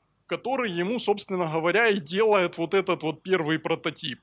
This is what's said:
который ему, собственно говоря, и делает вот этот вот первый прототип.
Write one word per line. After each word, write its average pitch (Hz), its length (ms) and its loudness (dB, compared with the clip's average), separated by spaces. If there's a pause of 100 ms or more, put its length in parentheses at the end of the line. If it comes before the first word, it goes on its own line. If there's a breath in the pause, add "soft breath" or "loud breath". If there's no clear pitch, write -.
(260)
который 233 440 -4
ему, 180 300 -2
собственно 196 460 0
говоря, 175 420 2
и 202 100 2
делает 185 600 2
вот 170 160 -2
этот 185 280 0
вот 156 200 -4
первый 160 360 0
прототип. 160 640 -4